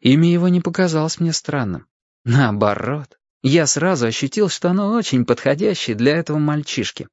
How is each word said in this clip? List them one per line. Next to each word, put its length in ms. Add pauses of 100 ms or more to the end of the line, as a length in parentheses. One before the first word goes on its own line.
Имя 260
его 180
не 120
показалось 580
мне 140
странным. 540 (380)
Наоборот, 920 (240)
я 240
сразу 400
ощутил, 440
что 200
оно 220
очень 340
подходящее 720
для 200
этого 220
мальчишки. 760